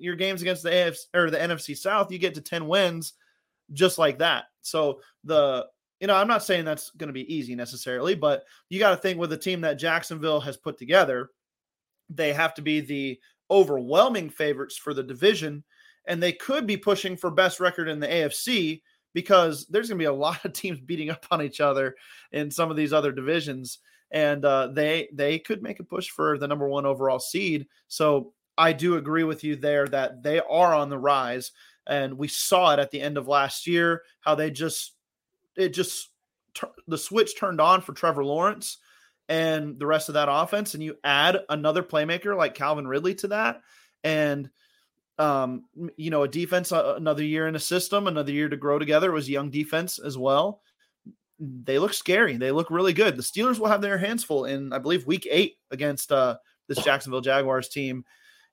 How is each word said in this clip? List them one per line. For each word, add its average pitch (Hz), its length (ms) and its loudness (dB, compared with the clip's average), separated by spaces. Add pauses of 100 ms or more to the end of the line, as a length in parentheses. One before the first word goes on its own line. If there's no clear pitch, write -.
your 175 160 -6
games 190 240 -2
against 180 220 -2
the 170 100 0
A 180 140 4
F 170 100 -4
C - 160 -18
or 175 160 4
the 156 120 0
N 170 100 -2
F 156 100 -6
C 147 140 -10
South, 196 360 -2
you 185 60 -8
get 175 180 -2
to 151 60 -14
ten 160 260 -6
wins 170 460 0 (580)
just 175 260 4
like 147 200 2
that. 151 280 0 (160)
So 147 380 -2 (240)
the, 143 420 2 (360)
you 196 60 -4
know, 202 80 6
I'm 202 120 4
not 226 160 2
saying 175 220 0
that's 151 240 -6
gonna 151 240 -10
be 131 200 -8
easy 123 220 -6
necessarily, 127 600 -4
but 143 280 2 (240)
you 185 120 -4
gotta 196 180 6
think 185 200 -2
with 170 120 -2
the 156 80 -6
team 180 240 -4
that 151 180 -2
Jacksonville 160 640 -2
has 143 160 -8
put - 200 -10
together, 135 520 2 (800)
they 151 240 -2
have 160 220 0
to 151 60 -12
be 151 200 0
the 139 360 -6 (320)
overwhelming 170 800 4
favorites 143 460 -4
for - 180 -8
the 135 100 -4
division, 147 600 0 (420)
and 170 160 -4
they 175 120 2
could 262 340 -2
be 208 80 0
pushing 196 400 0
for 175 160 -4
best 180 300 2
record 175 260 0
in 151 140 -4
the 147 120 -2
A 165 100 2
F 143 100 -2
C 170 500 -2 (300)
because 170 540 4
there's 220 200 -2
gonna 202 120 -4
be 160 40 -2
a 147 80 2
lot 147 320 -2
of 180 80 -8
teams 170 300 -8
beating 156 300 -8
up - 200 -12
on 165 100 0
each 143 200 -6
other 135 340 2 (380)
in 147 180 -6
some 165 180 0
of 156 60 -6
these 151 160 0
other 147 220 2
divisions, 135 640 -4 (340)
and, 147 300 2
uh, 135 240 4
they, 151 460 0
they 147 260 0
could - 220 -6
make - 180 -10
a 180 60 -14
push - 240 -8
for 151 280 0
the 139 100 -4
number 143 200 -2
one 139 180 -2
overall 131 340 0
seed. 165 480 -4 (200)
So 147 460 2 (240)
I 165 160 4
do 165 240 0
agree 156 260 -2
with 156 200 -4
you 151 120 -4
there 143 320 2
that 131 360 -4
they 151 180 0
are 170 320 4
on 147 160 2
the 139 80 -6
rise, 127 540 0 (360)
and 135 300 -2
we 143 100 -4
saw 180 460 4
it 143 60 2
at 139 120 0
the 143 100 -8
end 147 160 -4
of 127 100 -6
last 139 400 0
year, 170 340 2 (180)
how 151 160 0
they 151 160 -2
just, 151 440 -6 (600)
it 190 140 2
just - 400 -4 (440)
tur-, - 180 -10 (160)
the 160 100 -4
switch - 400 0
turned 180 240 0
on 175 200 6
for 165 120 -10
Trevor 147 320 0
Lawrence 175 520 -2 (520)
and 156 500 0
the 147 80 -4
rest 156 220 2
of 151 40 -6
that 147 160 2
offense, 170 440 0
and 156 100 -8
you 156 220 -8
add 151 340 4 (100)
another 151 320 0
playmaker 170 540 -2
like 160 180 2
Calvin 147 340 -2
Ridley 151 280 -2
to 196 140 -6
that, 220 320 -2 (420)
and, 147 460 0 (720)
um, 135 440 0 (160)
m-, 170 160 -8
you 160 140 -8
know, 151 140 2
a 139 40 2
defense, 170 460 -2
uh, 156 240 2
another 151 260 0
year 156 240 0
in 156 80 -2
a 151 40 -6
system, 180 480 0
another 151 260 -2
year 147 160 0
to 147 80 -4
grow 143 200 2
together. 151 320 4
It 170 60 0
was 139 140 -4
a - 20 -4
young 139 180 -2
defense 151 500 -2
as 135 180 -8
well. 143 440 2 (800)
They 135 400 -2
look 208 140 2
scary. 180 440 2
They 131 140 0
look 165 180 0
really 175 240 2
good. 170 240 2
The 127 60 -6
Steelers 240 340 0
will 220 100 -2
have 208 140 4
their 202 160 0
hands 214 260 -2
full 135 220 -2
in, 135 260 -6
I 131 60 -4
believe, 139 300 -2
week 170 220 0
eight 202 280 2 (140)
against, 143 400 -6
uh, 127 260 2 (300)
this 139 160 -4
Jacksonville 135 380 0
Jaguars 131 460 0
team. 131 380 -8 (480)